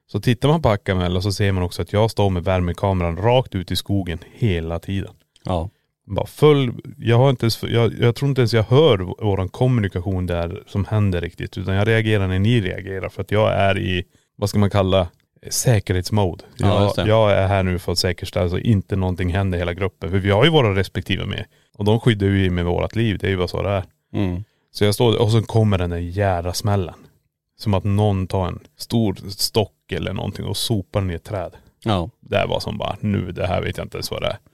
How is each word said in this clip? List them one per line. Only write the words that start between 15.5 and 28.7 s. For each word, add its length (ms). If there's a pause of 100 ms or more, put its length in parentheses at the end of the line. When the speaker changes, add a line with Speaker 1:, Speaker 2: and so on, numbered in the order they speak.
Speaker 1:
säkerhetsmode. 880 (120)
Speaker 2:
Ja, 180
Speaker 1:
Jag, 100
Speaker 2:
just 120
det. 120
Speaker 1:
jag 240
är 140
här 160
nu 160
för 140
att 60
säkerställa 520
så 80
inte 380
någonting 360
händer 260
hela 160
gruppen, 360
för 80
vi 120
har 140
ju 60
våra 260
respektive 500
med, 180 (340)
och 60
de 160
skyddar 260
ju 240
med 140
vårat 320
liv, 240
det 60
är 40
ju 60
bara 120
så 140
det 80
är. 140 (300)
Speaker 2:
Mm. 300 (280)
Speaker 1:
Så 120
jag 100
står 180
där, 100
och 80
så 120
kommer 360
den 120
där 80
jävla 560
smällen. 400 (640)
Som 160
att 100
någon 420
tar 220
en 100 (180)